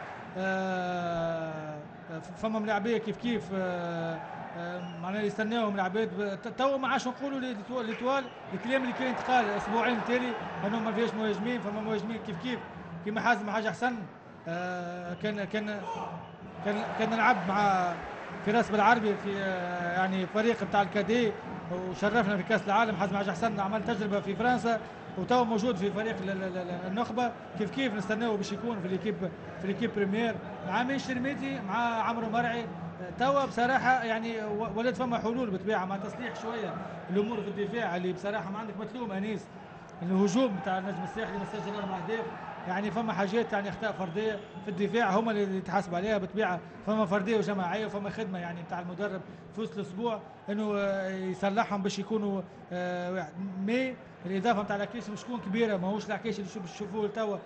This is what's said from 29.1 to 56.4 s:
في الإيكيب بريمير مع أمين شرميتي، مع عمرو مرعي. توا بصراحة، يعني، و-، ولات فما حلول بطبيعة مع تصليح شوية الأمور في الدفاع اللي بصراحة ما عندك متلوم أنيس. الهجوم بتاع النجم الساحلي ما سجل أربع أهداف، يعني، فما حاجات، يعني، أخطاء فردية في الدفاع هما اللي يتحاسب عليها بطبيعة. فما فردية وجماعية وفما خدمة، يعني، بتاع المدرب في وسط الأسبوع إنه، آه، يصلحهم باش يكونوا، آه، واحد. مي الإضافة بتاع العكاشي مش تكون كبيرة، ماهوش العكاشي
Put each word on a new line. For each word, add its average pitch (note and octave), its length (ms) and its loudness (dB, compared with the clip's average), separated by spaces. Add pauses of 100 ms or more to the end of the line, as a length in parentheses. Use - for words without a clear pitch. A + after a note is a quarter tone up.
في - 60 -6
الإيكيب G3 300 0
بريمير G#3 400 2 (320)
مع G3 140 2
أمين C4 180 0
شرميتي، C4+ 600 -2
مع A3+ 420 0
عمرو A3+ 280 0
مرعي. A#3 360 2 (540)
توا C#4 260 6
بصراحة، B3 580 4
يعني، A3+ 400 0
و-، G#3+ 320 -2
ولات A3+ 220 2
فما A#3+ 220 0
حلول A3+ 300 0
بطبيعة F#3 360 2
مع G3 120 -2
تصليح G#3 440 -6
شوية A3 320 -2 (360)
الأمور G#3 320 2
في F#3+ 60 -4
الدفاع G3+ 480 0
اللي F3+ 180 0
بصراحة G3 380 -4
ما G#3 80 -4
عندك G#3+ 200 -6
متلوم G#3+ 320 -6
أنيس. G3+ 300 -2 (600)
الهجوم F#3+ 600 6
بتاع F#3+ 160 0
النجم F#3 260 -2
الساحلي G3+ 340 -4
ما G3+ 160 -2
سجل G3+ 220 -4
أربع F#3+ 220 -4
أهداف، A3 280 -2 (420)
يعني، F#3+ 240 0
فما A3 220 0
حاجات، G#3 400 2
يعني، G3+ 160 0
أخطاء G#3+ 220 -2
فردية G3 480 -2 (260)
في G#3 60 -4
الدفاع G3 380 2
هما A3 220 4
اللي G3+ 260 2
يتحاسب F3+ 380 0
عليها G#3 220 2
بطبيعة. F#3 420 0 (280)
فما G#3+ 180 4
فردية G3+ 320 2
وجماعية G3 480 0
وفما G3+ 240 -4
خدمة، F#3 300 -4
يعني، F3 240 -6
بتاع F3 160 -4
المدرب F3+ 420 -4 (340)
في G#3 60 -4
وسط A3 160 -4
الأسبوع G3+ 420 -2 (300)
إنه، G#3 280 0
آه، G3 320 0
يصلحهم G3 720 0
باش G3 180 0
يكونوا، G3+ 420 0 (300)
آه، F3+ 400 -2
واحد. E3 220 -4 (320)
مي B3+ 300 2 (300)
الإضافة G3 360 2
بتاع G3+ 140 0
العكاشي G3+ 360 -4
مش G3+ 100 -8
تكون A#3+ 180 -6
كبيرة، G#3+ 380 2
ماهوش F#3+ 280 0
العكاشي G#3 360 -2